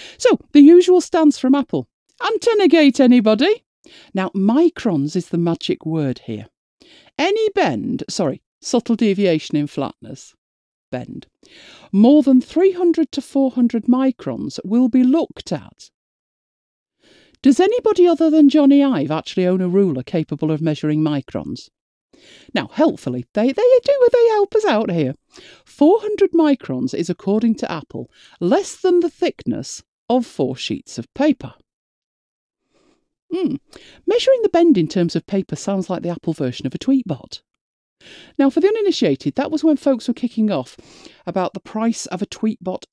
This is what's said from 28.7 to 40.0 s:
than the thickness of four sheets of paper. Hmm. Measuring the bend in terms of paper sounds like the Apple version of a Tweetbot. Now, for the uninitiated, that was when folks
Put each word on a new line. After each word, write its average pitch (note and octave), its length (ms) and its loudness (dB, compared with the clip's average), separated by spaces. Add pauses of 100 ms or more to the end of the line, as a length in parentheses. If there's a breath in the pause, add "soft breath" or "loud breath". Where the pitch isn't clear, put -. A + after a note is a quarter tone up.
than F#4 240 0
the E4+ 100 0
thickness - 720 -8 (260)
of B3 180 0
four C3 300 -6
sheets - 440 -10
of - 160 -14
paper. - 380 -2 (1800)
Hmm. F4 220 -4 (500 soft breath)
Measuring A#4+ 380 2
the G#4 60 0
bend E4+ 280 4
in F3 100 2
terms F3 280 -2
of E3 100 -6
paper G3 300 -6
sounds G3 340 -6
like F3+ 140 -6
the E3+ 60 -6
Apple E3+ 240 -6
version - 340 -8
of - 80 -8
a - 20 -12
Tweetbot. - 640 -4 (960 loud breath)
Now, C#4 140 2
for - 80 -2
the F4 80 4
uninitiated, F#4+ 680 -2
that C4+ 140 -4
was D4+ 140 -4
when D4+ 140 2
folks C4 300 -2